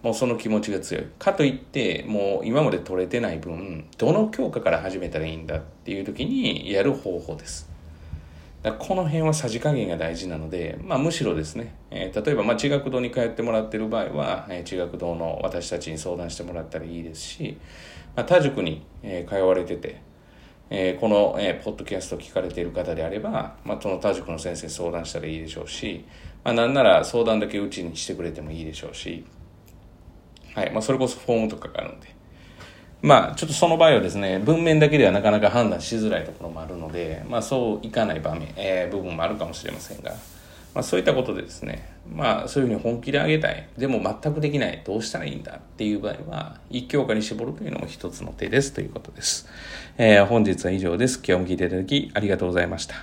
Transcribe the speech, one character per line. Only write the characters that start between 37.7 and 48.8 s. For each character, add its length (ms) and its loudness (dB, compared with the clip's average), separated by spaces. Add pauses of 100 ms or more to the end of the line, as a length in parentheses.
う 40 -10
い 40 -6
か 160 2
な 80 -2
い 60 -4
場 140 -2
面、 220 -8
え 320 0
ー、 80 -4
部 60 -2
分 140 -6
も 80 -2
あ 40 0
る 60 -2
か 100 -4
も 100 -8
し 120 -12
れ 60 -6
ま 80 -12
せ 160 -14
ん 60 -14
が、 100 -8 (600)
ま 80 0
あ、 40 -4
そ 120 0
う 40 4
い 20 -4
っ 40 2
た 60 6
こ 120 2
と 100 -2
で 80 -6
で 60 -12
す 160 -12
ね、 240 -10 (200)
ま 360 0
あ、 40 -8
そ 120 0
う 20 4
い 40 4
う 20 0
ふ 40 0
う 40 0
に 40 -4
本 200 0
気 100 -6
で 80 2
あ 80 2
げ 140 4
た 100 2
い、 260 -10
で 120 0
も 120 2
全 320 -2
く 80 -2
で 120 0
き 80 0
な 80 0
い、 160 -8
ど 140 -2
う 40 -2
し 80 -8
た 80 -6
ら 60 -6
い 80 -6
い 20 -8
ん 80 -10
だ 140 -14
っ 40 -16
て 240 -8
い 100 2
う 60 -2
場 100 -4
合 200 -10
は、 300 -10 (100)
一 160 -6
教 180 2
科 100 0
に 80 2
絞 220 -4
る 100 -6
と 100 -10
い 40 -6
う 40 -6
の 80 -6
も 60 -6
一 220 -10
つ 140 -10
の 100 -10
手 160 -6
で 140 4
す 100 -4
と 80 -6